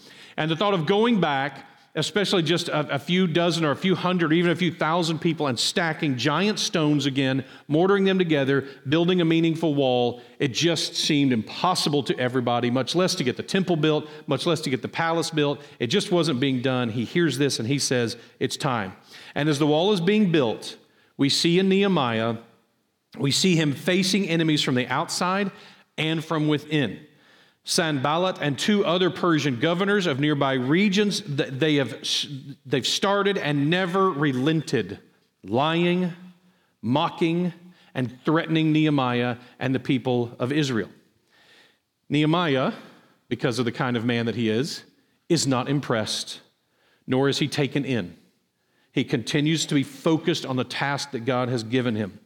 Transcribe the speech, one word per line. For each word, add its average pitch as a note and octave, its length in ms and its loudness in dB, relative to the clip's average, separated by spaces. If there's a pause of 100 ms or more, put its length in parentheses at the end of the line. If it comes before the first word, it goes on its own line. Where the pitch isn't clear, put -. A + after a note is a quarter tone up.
(380)
And D#3 120 -2
the D#3+ 60 0
thought G3+ 180 2
of E3+ 120 0
going G#3+ 340 2
back, C#3+ 460 -2 (300)
especially F#3 480 0
just D#3 260 -2
a, D3 240 -2
a C#3 60 -2
few F3+ 260 0
dozen E3 400 0
or D3 60 2
a B2+ 40 0
few F#3 200 0
hundred, F3+ 360 0
even F3 200 2
a D#3 40 0
few E3+ 160 0
thousand E3 480 -2
people, D#3+ 280 -2
and B2 120 -2
stacking D#3+ 560 -2
giant D#3 440 0
stones D3+ 480 0
again, C3+ 360 0 (240)
mortaring F#3+ 380 4
them F#3+ 140 2
together, C#3 480 2 (200)
building E3+ 340 4
a E3+ 40 4
meaningful E3 480 2
wall, B2 480 2 (160)
it D3 120 0
just D3+ 460 -2
seemed C#3 380 2
impossible D3 680 0
to D#3 160 -2
everybody, B2 500 0
much B2+ 240 0
less F3+ 220 2
to - 80 -2
get B2 140 -2
the - 60 -6
temple F3+ 320 0
built, D3+ 320 0 (200)
much C3+ 180 -2
less E3+ 160 0
to - 80 -4
get B2+ 140 -2
the A#2+ 40 -6
palace E3 440 -2
built. C#3+ 280 0 (200)
It B2 80 -2
just F#3+ 240 0
wasn't D#3+ 280 2
being C3 220 0
done. B2 280 0
He A2 160 -4
hears D#3 340 0
this C#3+ 180 0
and A2 100 -4
he C#3+ 120 0
says, A#2+ 380 0 (220)
"It's - 160 -2
time." A2 380 -2 (400)
And D3 160 0
as D3 80 2
the D3+ 100 2
wall D#3+ 240 2
is G3+ 80 0
being G3+ 320 2
built, C3+ 460 0 (400)
we C#3 100 2
see E3+ 300 2
in F#3+ 120 2
Nehemiah, B2+ 680 2 (800)
we C#3 140 0
see F3+ 240 2
him D3+ 180 2
facing F#3 560 0
enemies D#3+ 320 2
from C3 140 0
the B2 120 0
outside F3+ 640 -2 (460)
and D#3+ 260 -2
from D#3 240 0
within. D3 520 -2 (640)
Sanballat D#3+ 760 0
and C#3+ 160 -2
two G#3 260 2
other F3 280 2
Persian D3 480 0
governors F3+ 480 0
of C3+ 120 -2
nearby C#3+ 340 0
regions, F#3 680 2
th-, C#3+ 300 -4
they D3 240 0
have C3+ 200 0
s-, - 300 -6 (400)
they've C3 220 -2
started G3 500 0
and D3 320 0
never F#3 400 2
relented, C#3 880 0 (460)
lying, E3+ 720 0 (680)
mocking, E3 720 0 (400)
and B2+ 300 -4
threatening D#3+ 480 2
Nehemiah B2+ 640 2 (240)
and C3 160 0
the B2 40 0
people B2 600 0
of B2 120 -2
Israel. C3 380 -2 (1160)
Nehemiah, D3+ 640 2 (560)
because A#2+ 320 -2
of B2 60 0
the A#2 80 -2
kind B2 240 -2
of A2+ 80 -2
man A#2 200 0
that A2 100 -4
he A2 140 0
is, B2 340 -2 (440)
is E3 180 0
not C3 240 0
impressed, B2 720 -2 (640)
nor C3 240 2
is C3+ 80 0
he D3+ 100 0
taken C#3+ 380 -2
in. G#2+ 300 -4 (760)
He C#3 100 0
continues D3 640 0
to D#3+ 80 0
be C3+ 80 2
focused D#3+ 640 -2
on C3 100 -4
the B2+ 80 0
task - 480 -4
that A#2 140 -8
God B2 240 0
has B2 120 -2
given A#2+ 320 -2
him. G#2 320 -6